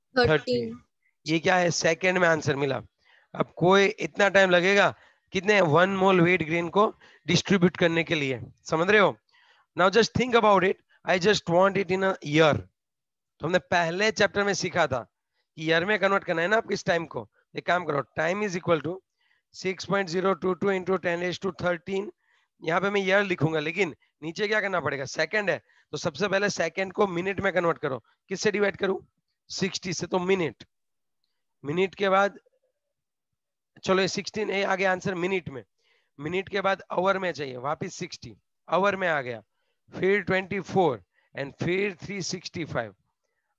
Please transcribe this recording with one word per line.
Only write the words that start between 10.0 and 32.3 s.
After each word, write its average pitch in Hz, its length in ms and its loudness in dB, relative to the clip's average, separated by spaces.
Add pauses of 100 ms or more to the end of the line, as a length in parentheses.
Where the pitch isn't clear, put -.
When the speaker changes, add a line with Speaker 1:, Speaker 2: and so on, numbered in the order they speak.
Speaker 2:
think 240 220 0
about 196 280 4
it, - 140 -6 (220)
I 175 200 2
just 202 300 2
want 190 260 4
it 175 140 -4
in 190 80 0
a 190 100 0 (140)
year। 147 280 4
तो - 880 -16
हमने 180 140 2 (140)
पहले 180 380 0
chapter 202 320 0
में 202 100 0
सीखा 175 340 -2
था 131 120 -4
कि - 680 -16
year 165 200 2
में 208 140 0
convert 196 240 0
करना 165 180 -2
है 170 60 0
ना 220 100 2
आपको - 160 -2
इस - 120 -6
time 170 200 0
को। 120 220 -12 (300)
एक 156 80 -12
काम 175 200 0
करो, 147 160 -2 (180)
time 180 280 -2
is 175 120 -6
equal 165 280 0
to 180 80 -6 (600)
six - 360 -8
point 196 240 -2
zero 190 200 0
two 185 280 -2
two 196 100 2
into 185 320 -2
ten 175 200 -2
raise 180 200 -6
to 190 80 -4 (100)
thirteen। 190 480 -4 (520)
यहाँ 165 180 0
पे 196 80 0
मैं 202 120 0
year 190 220 2
लिखूंगा, 160 360 -2
लेकिन 170 360 -2 (280)
नीचे 170 240 -6
क्या 214 140 0
करना 190 200 -2
पड़ेगा? 139 240 -4
Second 180 440 -4
है, 143 120 -2 (300)
तो 151 60 -10
सबसे 170 300 -4
पहले 196 220 0
second 185 440 -4
को 208 140 2
minute 180 320 -4
में 190 140 0
convert 170 240 0
करो। 131 260 -6 (260)
किससे 196 220 -2
divide 202 260 0
करूं? 190 220 -2 (500)
सिक्सटी - 440 -6
से, 175 140 -8
तो 185 120 0
minute। 180 440 -2 (1000)
Minute 170 320 -2
के 196 140 -2
बाद, 196 300 2 (1400)